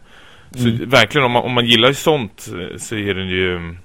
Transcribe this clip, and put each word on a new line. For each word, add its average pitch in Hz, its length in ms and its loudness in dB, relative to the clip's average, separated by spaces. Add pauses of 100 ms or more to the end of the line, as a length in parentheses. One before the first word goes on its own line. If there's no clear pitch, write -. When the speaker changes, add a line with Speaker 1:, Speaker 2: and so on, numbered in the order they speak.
(520)
Speaker 1:
Så 123 160 -2
Speaker 2:
Mm. 117 220 -2
Speaker 1:
verkligen, 131 360 4
om 120 60 2
man, 120 120 2
om 123 100 -4
man 120 120 2
gillar 117 280 4
sånt, 139 540 -2
eh, 90 300 -10
så - 180 -10
är 101 180 -2
den 95 140 -6
ju 90 580 -2